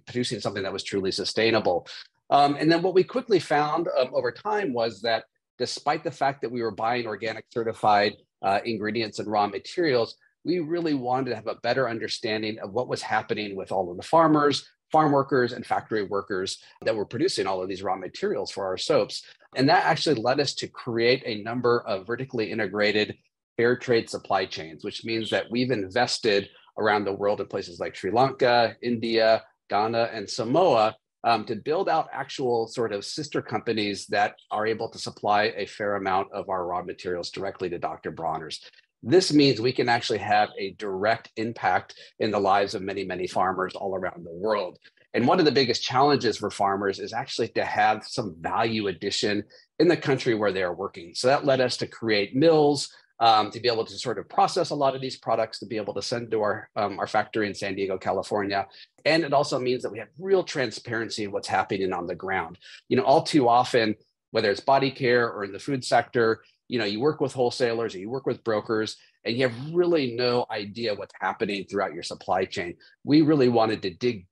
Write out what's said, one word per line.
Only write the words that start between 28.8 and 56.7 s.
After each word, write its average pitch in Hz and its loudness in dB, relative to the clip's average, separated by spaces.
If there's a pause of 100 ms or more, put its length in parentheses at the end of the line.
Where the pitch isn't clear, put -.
India, 113 2 (260)
Ghana, 110 0
and 104 -8
Samoa, 120 4 (280)
um, 113 2
to 117 -4
build 262 -2
out 160 0
actual 123 -2
sort 113 -4
of 101 -4
sister - -6
companies 107 -4
that 104 0 (160)
are 107 -2
able 113 -2
to - -16
supply 107 0
a 101 -6
fair 101 -4
amount 95 -2
of 95 -8
our 92 -4
raw 90 -4
materials 90 -8
directly 95 -6
to 85 -6
Doctor 78 -8
Bronner's. 78 -6 (420)
This 160 4
means 139 6
we 123 0
can 127 0
actually 117 0
have 104 2
a 98 -6
direct 104 -4
impact 110 -2 (240)
in 110 0
the 104 0
lives 98 2
of 104 -6
many, 98 -6
many 92 -6
farmers 92 -2
all 95 -6
around 90 -8
the 85 -14
world. 98 -4 (340)
And 117 2
one 180 4
of 165 4
the 147 4
biggest 120 2
challenges 123 2
for 104 -6
farmers 98 -2
is 98 -10
actually 120 -4
to 107 -2
have 107 0
some 98 -6
value 107 0
addition 101 -2 (360)
in 160 6
the 160 6
country 131 0
where 104 2
they 92 -2
are 87 -2
working. 90 -10
So - -2
that 139 4
led 131 4
us 123 0
to 117 -4
create 107 -2
mills, 147 4 (300)
um, 110 6
to 117 -12
be 117 0
able 113 0
to 101 -14
sort 110 -4
of 90 -10
process 185 2
a 160 -4
lot 135 2
of 135 -10
these 131 -8
products, 113 -2
to 107 -12
be 110 -6
able 107 -4
to 101 -6
send 117 -6
to 110 0
our, 104 -2